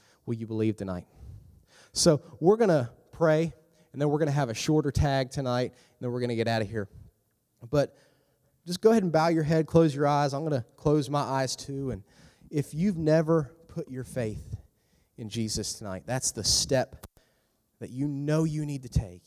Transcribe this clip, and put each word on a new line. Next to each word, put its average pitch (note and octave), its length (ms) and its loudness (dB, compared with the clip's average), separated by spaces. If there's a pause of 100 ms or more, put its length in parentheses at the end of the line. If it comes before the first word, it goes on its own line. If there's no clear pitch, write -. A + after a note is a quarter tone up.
(260)
Will B2 100 -6
you A2+ 120 -8
believe A2 300 0
tonight? F2+ 280 -8 (880)
So D#3 300 4 (180)
we're G3 180 6
gonna D#3+ 340 2 (200)
pray, D#3+ 420 2 (400)
and C3 80 -6
then D3 80 0
we're D3 100 0
gonna D3+ 120 0
have C#3 180 0
a A2 40 -4
shorter D3+ 380 0
tag C3+ 380 0
tonight, B2 440 -2
and - 260 -20
then B2 120 -6
we're B2 100 -4
gonna A#2+ 140 -2
get A2+ 120 0
out A2+ 140 0
of G2+ 80 -4
here. G#2+ 180 -6 (840)
But C#3+ 260 0 (680)
just F3+ 160 -8
go A3 100 6
ahead A3+ 120 4
and E3+ 80 0
bow D#3+ 180 4
your D#3+ 140 2
head, D#3+ 220 2
close E3 300 6
your C#3+ 120 2
eyes. C#3+ 260 2
I'm C#3+ 100 -4
gonna D3 220 -2 (120)
close D3 320 2
my C#3+ 120 0
eyes C3 340 -2
too. C#3 360 -8
And G2 120 -8 (480)
if D3 220 -4
you've F3 240 -2
never D#3+ 540 2 (160)
put - 220 -10
your B2+ 140 -10
faith - 520 -6 (600)
in A2+ 120 -12
Jesus A2 440 -6
tonight, F#2+ 320 -12
that's B2+ 260 -4
the A2 120 -6
step - 640 -2 (720)
that F#2+ 100 -12
you C3 180 -6
know D3 360 -2
you D3+ 220 -4
need C#3 180 -8
to A#2+ 60 -14
take. F2+ 380 -4